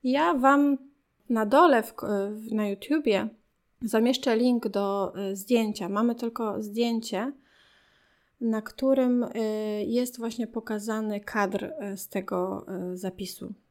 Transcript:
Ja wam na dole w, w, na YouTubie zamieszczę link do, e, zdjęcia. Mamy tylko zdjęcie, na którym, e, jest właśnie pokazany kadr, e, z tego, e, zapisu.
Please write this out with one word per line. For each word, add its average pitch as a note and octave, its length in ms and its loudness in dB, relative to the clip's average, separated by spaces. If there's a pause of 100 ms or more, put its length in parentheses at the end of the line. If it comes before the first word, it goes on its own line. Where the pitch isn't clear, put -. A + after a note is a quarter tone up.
Ja D4 300 2
wam C#4 440 6 (500)
na A3 180 2
dole C4+ 360 8
w, - 120 -10 (360)
w, A3 220 -10
na G#3+ 160 0
YouTubie G#3+ 600 0 (540)
zamieszczę A#3 540 2
link A#3+ 320 2
do, G3+ 480 -2
e, G3 200 -6
zdjęcia. G#3+ 520 0
Mamy A3+ 260 2
tylko A3+ 480 -4
zdjęcie, A3+ 720 -4 (1080)
na A3 220 0
którym, B3+ 600 2
e, - 40 -6 (560)
jest B3 340 -2
właśnie A3+ 280 -6
pokazany G#3+ 760 -6
kadr, G3+ 440 -2
e, G3+ 320 -8
z - 120 -14
tego, F#3+ 600 -4
e, F#3 280 -8
zapisu. F#3 580 -10 (160)